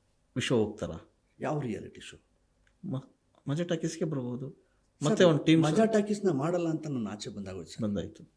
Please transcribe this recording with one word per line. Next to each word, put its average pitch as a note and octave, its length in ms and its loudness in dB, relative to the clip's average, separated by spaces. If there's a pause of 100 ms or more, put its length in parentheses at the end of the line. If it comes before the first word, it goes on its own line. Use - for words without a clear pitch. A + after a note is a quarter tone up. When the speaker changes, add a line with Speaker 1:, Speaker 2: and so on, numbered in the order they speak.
(360)
Speaker 1:
ವಿಶ್ವ B2+ 200 0
ಹೋಗ್ತಾರಾ? G#2+ 600 -4 (240)
Speaker 2:
ಯಾವ D3 220 -4
ರಿಯಾಲಿಟಿ G#2+ 400 -8
ಶೋ? - 160 -18 (680)
Speaker 1:
ಮ-, - 240 -8 (380)
ಮಜಾ D3 160 -2
ಟಾಕೀಸ್ಗೆ E3+ 420 -2
ಬರ್ಬೋದು. C3 580 -6 (400)
ಮತ್ತೆ F#3+ 140 2
Speaker 2:
ಸರ್, F#3+ 100 8
Speaker 1:
ಒಂದ್ D#3 180 4
ಟೀಮ್ D#3+ 180 8
Speaker 2:
ಮಜಾ D3+ 120 4
Speaker 1:
ಸರ್. A3 180 4
Speaker 2:
ಟಾಕೀಸ್ನ G#3 360 2
ಮಾಡಲ್ಲ E3 400 0
ಅಂತ D#3+ 180 -2
ನಾನು B2 220 -4
ಆಚೆ G#2 200 -10
ಬಂದಾಗೋಯ್ತು F#2+ 420 -10
ಸರ್. - 100 -8
Speaker 1:
ಬಂದಾಯ್ತು. G2+ 560 -4